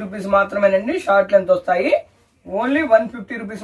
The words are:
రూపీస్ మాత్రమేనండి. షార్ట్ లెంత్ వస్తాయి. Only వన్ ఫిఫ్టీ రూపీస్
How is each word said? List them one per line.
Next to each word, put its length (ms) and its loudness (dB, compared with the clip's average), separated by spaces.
రూపీస్ 340 -10
మాత్రమేనండి. 580 2
షార్ట్ 280 2
లెంత్ 220 4
వస్తాయి. 360 -2
Only 360 -2
వన్ 220 6
ఫిఫ్టీ 260 -14
రూపీస్ 240 -12